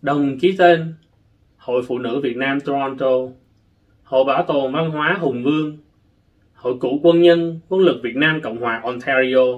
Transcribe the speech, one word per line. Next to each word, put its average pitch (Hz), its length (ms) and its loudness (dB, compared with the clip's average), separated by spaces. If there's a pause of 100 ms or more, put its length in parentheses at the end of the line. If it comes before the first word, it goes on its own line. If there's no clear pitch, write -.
Đồng 143 380 -2
ký 185 180 2
tên 165 360 4 (640)
Hội 123 300 -2
Phụ 123 120 -4
nữ 120 200 -4
Việt 120 180 -4
Nam 135 220 -2
Toronto, 135 520 -2 (920)
Hội 131 220 2
Bảo 139 180 0
tồn 139 300 -2
Văn 160 180 -2
hóa 156 280 -2
Hùng 123 240 -4
Vương, 151 340 -2 (760)
Hội 127 280 -6
Cựu 131 220 -2
Quân 170 180 6
nhân 170 380 4 (100)
Quân 190 120 2
lực 143 220 4
Việt 117 120 -6
Nam 156 260 0
Cộng 113 160 -8
hòa 113 260 -4
Ontario 127 600 0 (120)